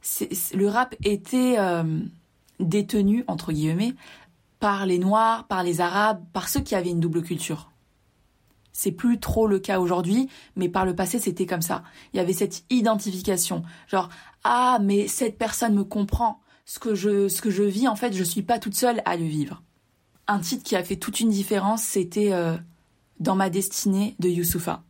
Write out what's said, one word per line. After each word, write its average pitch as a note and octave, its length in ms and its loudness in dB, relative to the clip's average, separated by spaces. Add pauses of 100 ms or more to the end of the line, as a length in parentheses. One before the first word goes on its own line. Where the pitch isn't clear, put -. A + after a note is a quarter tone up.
C'est, - 320 -4
c'est, - 220 -6
le G3 140 4
rap B3 340 0
était, B3 560 2
euh, E3+ 400 2 (640)
détenu, G3+ 640 2
entre E3+ 240 -6
guillemets, E3 460 0 (640)
par G3 260 0
les F3+ 140 2
Noirs, A3+ 480 2
par F#3 160 -2
les F3 160 0
Arabes, F#3+ 420 2 (100)
par F#3+ 160 -6
ceux - 120 -2
qui - 160 -2
avaient F3+ 140 0
une E3+ 100 0
double E3 220 0
culture. D#3+ 500 -6 (1000)
C'est - 200 -2
plus A#3 260 0
trop A3 300 0
le G3 100 4
cas F#3+ 220 0
aujourd'hui, F3+ 480 2 (260)
mais F3+ 140 -2
par F#3 160 0
le F#3 100 0
passé, F#3 240 -2
c'était F#3 280 -2
comme F3+ 140 -4
ça. E3+ 220 -4 (320)
Il F#3+ 40 -2
y - 20 0
avait F3 120 2
cette F#3+ 380 -2
identification. G3 920 0 (240)
Genre, « F3+ 220 -2 (340)
Ah, B3 360 4
mais G3+ 280 2
cette - 300 -2
personne A3 360 0
me G3+ 80 2
comprend. G#3 560 0 (280)
Ce - 120 -14
que A3 160 -2
je, G3+ 340 2
ce - 140 -4
que G#3+ 80 0
je G3 140 2
vis, G#3 240 2
en A3 80 0
fait, A#3+ 160 -2
je F#3+ 100 -2
suis - 200 -2
pas A#3 180 0
toute G3+ 160 -6
seule A#3+ 300 2
à F3 100 -2
le E3+ 80 -2
vivre. » D3+ 360 -4 (680)
Un G#3 100 2
titre F#3+ 240 -4
qui - 140 -2
a F3+ 80 0
fait F#3+ 100 -4
toute - 240 -6
une A3+ 120 4
différence, G3+ 520 0
c'était, G3+ 500 0
euh, E3+ 240 0 (640)
Dans F#3+ 140 0
ma F#3+ 160 2
destinée G3 680 -2
de F3+ 80 2
Youssoupha. E3+ 600 -2